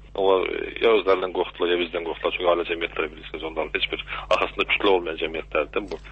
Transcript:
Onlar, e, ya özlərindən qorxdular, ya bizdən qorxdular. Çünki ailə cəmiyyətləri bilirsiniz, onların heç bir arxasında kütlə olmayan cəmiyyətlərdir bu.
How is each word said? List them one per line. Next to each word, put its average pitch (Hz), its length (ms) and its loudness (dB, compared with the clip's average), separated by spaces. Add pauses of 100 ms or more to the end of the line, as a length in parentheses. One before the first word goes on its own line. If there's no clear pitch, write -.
(100)
Onlar, 95 340 4
e, - 280 -4 (100)
ya 117 100 6
özlərindən 92 400 4
qorxdular, - 400 0
ya 87 80 4
bizdən 82 240 -4
qorxdular. 82 300 -2
Çünki 90 180 2
ailə 85 160 2
cəmiyyətləri 82 440 -4
bilirsiniz, 78 360 -12
onların 78 240 -6
heç - 200 -2
bir 78 100 -6 (320)
arxasında 95 380 0
kütlə - 200 4
olmayan 87 300 0
cəmiyyətlərdir 78 680 -4
bu. 80 120 -8 (120)